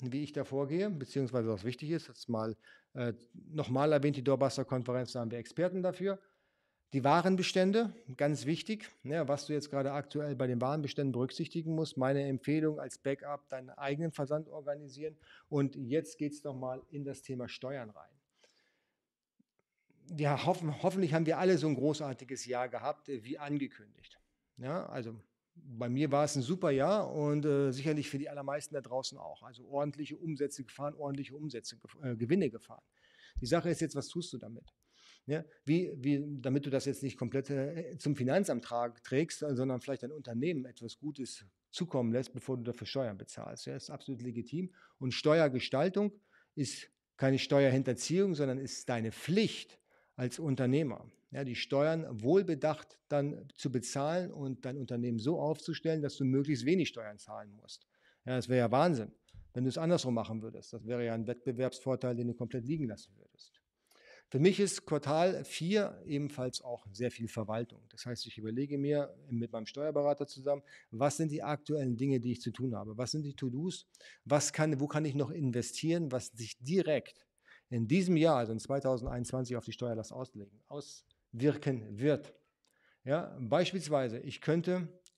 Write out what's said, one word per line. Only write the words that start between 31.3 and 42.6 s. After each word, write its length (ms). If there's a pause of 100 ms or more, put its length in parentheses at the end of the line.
Umsätze 420
gef-, 260
äh, 140
Gewinne 340
gefahren. 340 (560)
Die 60
Sache 240
ist 100
jetzt, 160
was 120
tust 240
du 60
damit? 340 (540)
Ja, 160 (220)
wie, 320
wie, 260 (200)
damit 240
du 40
das 140
jetzt 180
nicht 140
komplett, 320
äh, 480
zum 180
Finanzamt 480
trag-, 420
trägst, 380
äh, 140
sondern 240
vielleicht 220
dein 100
Unternehmen 540
etwas 320
Gutes 480 (240)
zukommen 420
lässt, 220
bevor 240
du 40